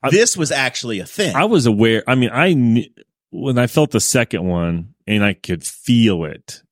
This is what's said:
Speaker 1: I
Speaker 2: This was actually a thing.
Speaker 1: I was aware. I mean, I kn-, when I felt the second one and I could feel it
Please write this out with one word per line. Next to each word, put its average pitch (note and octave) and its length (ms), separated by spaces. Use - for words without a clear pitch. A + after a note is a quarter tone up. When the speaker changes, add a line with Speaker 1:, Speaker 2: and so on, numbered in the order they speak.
Speaker 1:
I C3+ 80
Speaker 2:
This G#3+ 260
was D#3+ 140
actually B2 480
a F2+ 80
thing. D#3+ 280
Speaker 1:
I E3+ 100
was G3 200
aware. A2+ 400
I B2+ 80
mean, B2+ 160
I E3 240
kn-, A#2+ 320
when B2+ 260
I B2 80
felt D3+ 240
the A2 120
second A2+ 440
one E2+ 440
and G#2 160
I G2+ 100
could - 320
feel A2 600
it - 360